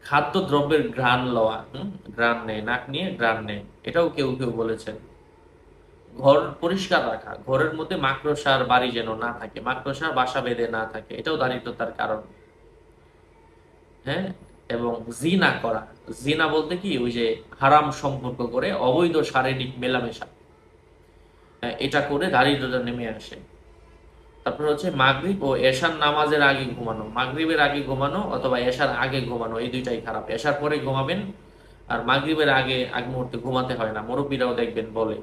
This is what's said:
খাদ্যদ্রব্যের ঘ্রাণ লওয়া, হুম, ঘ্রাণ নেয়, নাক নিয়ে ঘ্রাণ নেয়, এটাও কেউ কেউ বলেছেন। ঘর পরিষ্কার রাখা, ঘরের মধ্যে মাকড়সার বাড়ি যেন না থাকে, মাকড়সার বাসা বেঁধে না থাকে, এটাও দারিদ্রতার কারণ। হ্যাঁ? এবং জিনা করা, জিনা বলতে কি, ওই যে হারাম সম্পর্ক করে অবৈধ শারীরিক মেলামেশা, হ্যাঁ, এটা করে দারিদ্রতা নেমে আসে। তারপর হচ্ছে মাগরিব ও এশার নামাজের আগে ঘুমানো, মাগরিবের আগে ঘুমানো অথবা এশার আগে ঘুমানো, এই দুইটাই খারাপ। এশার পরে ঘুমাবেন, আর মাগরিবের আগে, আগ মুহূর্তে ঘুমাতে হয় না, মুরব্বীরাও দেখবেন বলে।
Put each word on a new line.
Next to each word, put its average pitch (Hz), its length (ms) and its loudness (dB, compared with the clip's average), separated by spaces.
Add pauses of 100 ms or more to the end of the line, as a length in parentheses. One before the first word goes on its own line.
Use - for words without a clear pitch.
খাদ্যদ্রব্যের 143 840 2
ঘ্রাণ 127 380 2
লওয়া, 113 380 0 (100)
হুম, 190 160 -8 (260)
ঘ্রাণ 117 300 0
নেয়, 107 160 -6
নাক 120 260 -2
নিয়ে 170 280 -4
ঘ্রাণ 113 280 0
নেয়, 104 180 -8 (220)
এটাও 170 240 2
কেউ 131 260 0
কেউ 127 160 -2
বলেছেন। 113 460 -4 (1200)
ঘর 139 320 6 (100)
পরিষ্কার 160 460 2
রাখা, 107 300 -6 (100)
ঘরের 151 280 2
মধ্যে 156 220 -4
মাকড়সার 135 680 2
বাড়ি 123 260 4
যেন 113 240 -4
না 117 260 -4
থাকে, 110 200 -12
মাকড়সার 131 520 -4
বাসা 127 280 2
বেঁধে 120 280 0
না 113 180 -2
থাকে, - 280 -12
এটাও 156 220 -2
দারিদ্রতার 123 560 -2
কারণ। 107 300 -4 (1800)
হ্যাঁ? 185 280 -4 (360)
এবং 117 360 -4 (160)
জিনা 165 420 4
করা, 110 240 -2 (380)
জিনা 156 240 2
বলতে 156 280 2
কি, 180 220 -2
ওই 120 120 0
যে 113 320 0 (180)
হারাম 147 300 6
সম্পর্ক 127 560 -4
করে 131 260 0
অবৈধ 156 440 4
শারীরিক 131 600 0
মেলামেশা, 123 480 -2 (1300)
হ্যাঁ, 120 180 -6
এটা 143 220 0
করে 143 260 0
দারিদ্রতা 127 580 2
নেমে 120 240 -4
আসে। - 280 -12 (1080)
তারপর - 200 -4
হচ্ছে 151 260 0
মাগরিব 139 540 2
ও 131 120 2
এশার 131 380 4
নামাজের 151 480 4
আগে 135 220 4
ঘুমানো, 113 400 -6
মাগরিবের 139 560 0
আগে 143 220 2
ঘুমানো 139 380 -2
অথবা 127 380 -2
এশার 127 380 0
আগে 131 240 -2
ঘুমানো, 117 380 -4
এই 123 100 -4
দুইটাই 123 320 -4
খারাপ। 110 300 -8
এশার 143 300 0
পরে 147 180 0
ঘুমাবেন, 135 540 -2 (560)
আর 117 160 -2
মাগরিবের 143 440 2
আগে, 127 440 2
আগ 123 160 -4
মুহূর্তে 127 300 -6
ঘুমাতে 127 360 -2
হয় 110 180 -2
না, 110 100 -4
মুরব্বীরাও 127 520 -2
দেখবেন 113 400 -2
বলে। 107 280 0